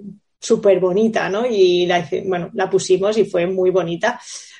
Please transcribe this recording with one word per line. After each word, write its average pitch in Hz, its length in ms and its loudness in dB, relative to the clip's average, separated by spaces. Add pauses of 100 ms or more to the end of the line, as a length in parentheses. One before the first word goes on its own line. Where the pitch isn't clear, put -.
(380)
súper 196 420 2
bonita, 185 500 0
¿no? 214 160 -2
Y 185 400 2
la 175 140 2
hice, 175 260 -6
bueno, 175 260 -4
la 185 160 -4
pusimos 190 480 0
y 214 80 2
fue 175 220 -2
muy 185 240 0
bonita. 180 500 -2 (400)